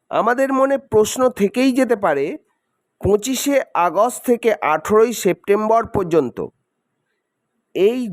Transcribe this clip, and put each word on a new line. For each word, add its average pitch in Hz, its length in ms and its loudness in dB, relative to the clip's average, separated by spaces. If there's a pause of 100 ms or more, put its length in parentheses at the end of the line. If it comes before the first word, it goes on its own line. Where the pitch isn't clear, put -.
(120)
আমাদের 247 420 0
মনে 269 220 0 (120)
প্রশ্ন 214 340 0 (180)
থেকেই 247 340 2
যেতে 247 220 0
পারে, 156 300 0 (760)
পঁচিশে 240 540 0 (320)
আগস্ট 202 380 0
থেকে 240 240 0 (240)
আঠেরোই 214 420 2
সেপ্টেম্বর 214 640 0 (120)
পর্যন্ত 160 440 0 (1400)
এই 220 240 2 (140)